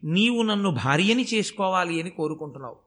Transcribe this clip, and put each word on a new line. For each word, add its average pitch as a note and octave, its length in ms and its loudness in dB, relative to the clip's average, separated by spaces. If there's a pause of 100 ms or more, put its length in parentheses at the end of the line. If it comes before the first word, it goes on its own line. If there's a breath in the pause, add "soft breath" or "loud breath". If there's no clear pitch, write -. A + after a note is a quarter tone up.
నీవు A3 360 2
నన్ను G3+ 340 0
భార్యని F#3+ 500 2
చేసుకోవాలి F#3 720 0
అని E3 140 -4
కోరుకుంటున్నావు, D3+ 760 -8